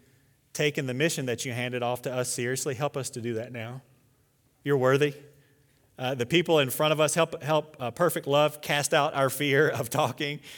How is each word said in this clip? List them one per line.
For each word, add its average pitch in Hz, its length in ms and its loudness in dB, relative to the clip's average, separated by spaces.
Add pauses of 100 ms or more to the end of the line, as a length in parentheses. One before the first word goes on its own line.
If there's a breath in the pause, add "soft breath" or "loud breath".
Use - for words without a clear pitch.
(520 soft breath)
taken 147 340 0
the 127 80 -2
mission 147 320 0
that 113 180 -2
you 131 80 -6
handed 123 300 -4
off 123 200 -2
to 127 120 -6
us 127 180 -2
seriously. 127 440 -2
Help 143 200 -4
us 135 140 -6
to 123 100 -10
do 117 140 -4
that 120 180 -6
now. 120 300 -12 (800)
You're 143 160 2
worthy. 139 360 4 (840 soft breath)
Uh, 131 160 -2
the 120 120 -2
people 165 320 2
in 131 120 2
front 151 220 2
of 151 80 0
us, 151 140 2
help, 165 280 -2
help, 156 360 -2
uh, 120 120 -6
perfect 165 360 0
love 143 360 2
cast 147 320 0
out 151 200 4
our 135 140 4
fear 147 400 2
of 127 220 -4
talking 143 500 -2 (180 loud breath)